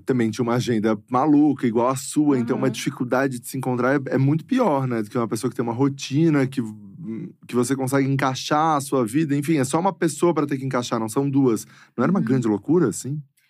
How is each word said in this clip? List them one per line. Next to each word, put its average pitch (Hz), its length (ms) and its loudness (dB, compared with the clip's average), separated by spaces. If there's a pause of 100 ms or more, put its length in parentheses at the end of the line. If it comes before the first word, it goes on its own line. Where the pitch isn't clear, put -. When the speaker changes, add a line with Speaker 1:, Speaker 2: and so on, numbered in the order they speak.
Speaker 1:
também 123 240 0
tinha 107 120 -4
uma 117 120 0
agenda 113 440 0 (120)
maluca, 143 560 4
igual 120 220 2
a 135 80 0
sua. 143 420 0
Então, 120 180 0
uma 131 100 0
Speaker 2:
Uhum. 123 60 0
Speaker 1:
dificuldade 127 680 -2
de - 80 -18
se - 80 -10
encontrar 127 400 0
é, 131 180 -4
é 131 40 2
muito 143 260 2
pior, 156 420 0
né? 117 160 -2
Do 104 80 -12
que 127 80 -4
uma 117 100 0
pessoa 120 220 -4
que 117 60 -12
tem 131 80 -2
uma 117 80 -4
rotina, 139 720 0
que, 135 140 -4
hum, 107 680 -10 (180)
que - 60 -8
você 123 200 0
consegue 135 340 0
encaixar 143 680 0
a 139 40 -2
sua 135 240 0
vida. 143 320 0
Enfim, 147 200 0
é 135 80 2
só 160 160 0
uma 190 120 0
pessoa 175 400 0
pra 147 140 0
ter 147 100 -2
que 131 80 -6
encaixar, 123 360 -2
não 110 80 -4
são 139 200 -2
duas. 131 380 2 (300)
Não 120 80 2
era 156 80 2
uma 190 80 0
Speaker 3:
Uhum. - 40 0
Speaker 1:
grande 127 220 0
loucura, 120 420 2
assim? 131 320 -6 (280)